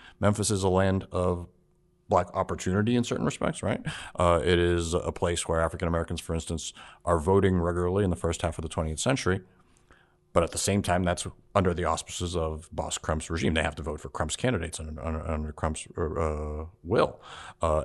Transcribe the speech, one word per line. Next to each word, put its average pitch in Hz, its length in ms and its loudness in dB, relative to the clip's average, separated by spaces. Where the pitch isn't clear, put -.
Memphis 104 320 2
is 95 120 0
a 98 60 4
land 95 420 2
of 90 360 0
Black 90 260 4
opportunity 95 600 0
in 120 80 4
certain - 220 4
respects, - 380 -2
right? 101 180 -2
Uh, 87 280 6
it 87 160 6
is 85 340 2
a 85 180 0
place 87 360 0
where 82 120 2
African 82 280 0
Americans, 82 340 -2
for 82 140 -4
instance, 82 380 -6
are 85 140 2
voting 92 420 4
regularly 90 440 0
in 92 80 2
the 90 40 0
first - 280 -2
half 82 160 -2
of - 20 -6
the 80 80 -6
twentieth 78 300 -4
century. 107 420 0
But 87 100 6
at 80 80 -2
the - 80 -6
same 101 240 2
time, 92 180 2
that's 87 240 0
under 92 180 4
the 82 120 -4
auspices 85 500 -2
of 80 360 -4
Boss - 280 -6
Crump's 78 320 -4
regime. 85 240 0
They 78 80 2
have 80 120 -2
to 80 60 -10
vote 76 180 -6
for - 100 -14
Crump's - 260 -4
candidates 87 440 -2
under, 76 240 -10
under, 80 240 -4
under 78 240 -4
Crump's, - 360 -4
uh, 78 680 -4
will. - 360 0
Uh, 78 260 2